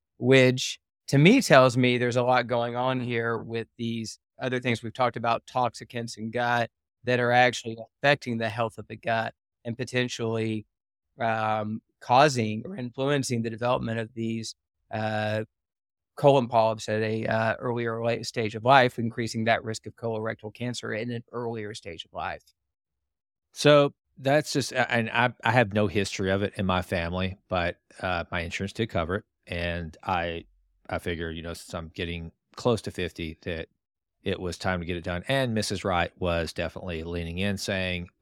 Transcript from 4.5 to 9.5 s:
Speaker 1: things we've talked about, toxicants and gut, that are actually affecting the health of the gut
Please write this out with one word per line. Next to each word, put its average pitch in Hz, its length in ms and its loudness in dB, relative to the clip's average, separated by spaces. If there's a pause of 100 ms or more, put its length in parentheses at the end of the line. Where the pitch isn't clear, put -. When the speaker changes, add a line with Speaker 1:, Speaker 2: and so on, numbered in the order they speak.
Speaker 1:
things 123 220 -2
we've 113 120 -10
talked 120 220 0
about, 117 300 0
toxicants 120 720 -4
and 110 160 -8
gut, 120 360 0 (340)
that 123 160 2
are 120 120 2
actually 120 460 4 (240)
affecting 139 380 2
the 113 100 -2
health 113 300 -4
of 107 80 -16
the 113 80 -12
gut 113 400 -2 (280)